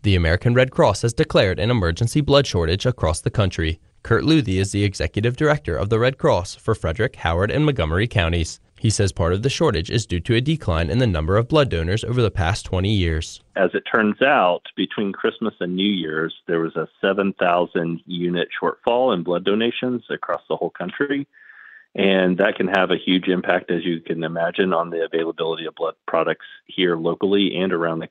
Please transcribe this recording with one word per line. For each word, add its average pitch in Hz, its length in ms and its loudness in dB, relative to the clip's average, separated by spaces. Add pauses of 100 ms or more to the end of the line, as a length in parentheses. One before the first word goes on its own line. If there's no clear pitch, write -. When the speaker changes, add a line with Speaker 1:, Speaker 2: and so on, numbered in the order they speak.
Speaker 1:
The 98 140 4
American 87 380 2
Red 127 180 4
Cross 120 300 2
has 117 100 0
declared 104 480 2
an 113 100 0
emergency 113 500 2
blood 139 280 4
shortage 85 360 0
across 87 360 0
the - 100 -2
country. 85 500 0 (220)
Kurt 107 220 2
Luthi 127 320 2
is 98 160 0
the 101 120 2
executive 107 520 -2
director 147 400 0
of 101 120 -2
the 110 120 2
Red 127 180 0
Cross 98 380 0
for - 180 -2
Frederick, 95 420 -2
Howard, 87 360 0
and 147 120 2
Montgomery 107 440 0
counties. 85 520 -2 (180)
He 113 120 0
says 101 220 0
part 85 200 0
of 101 100 -2
the 135 60 0
shortage 131 420 0
is 113 140 0
due 90 160 -4
to 113 140 0
a 117 80 2
decline 87 480 -2
in 101 80 0
the 127 80 2
number 90 320 0
of 117 100 0
blood 147 220 2
donors 87 340 -2
over 123 160 -2
the 107 100 2
past - 360 -2
twenty 95 260 0
years. 82 480 -2 (160)
Speaker 2:
As 92 160 2
it - 180 -4
turns 107 300 2
out, 110 400 2 (160)
between 98 380 -4
Christmas 110 460 -4
and 90 140 -4
New 95 160 0
Year's, 80 440 -4 (120)
there 85 140 0
was 82 160 -4
a 80 120 -4 (120)
seven 98 380 0
thousand 85 680 0
unit 87 440 -2 (120)
shortfall 120 540 0
in 87 80 -2
blood 87 200 -2
donations 117 680 -2
across 76 400 -6
the 78 60 0
whole 87 120 -4
country. 143 580 -4 (680)
And 95 440 4
that 104 180 2
can 98 100 -2
have 92 240 2
a 87 80 0
huge 92 300 0
impact, 90 420 0
as 85 140 -2
you 85 160 -2
can 82 240 -6
imagine, 85 500 -2
on 85 160 -2
the 82 140 -4
availability 82 600 -4
of 78 120 -10
blood 80 180 -6 (140)
products 82 360 -2 (220)
here 87 300 0
locally 92 600 0
and 92 160 0
around 165 280 -2
the 165 100 -10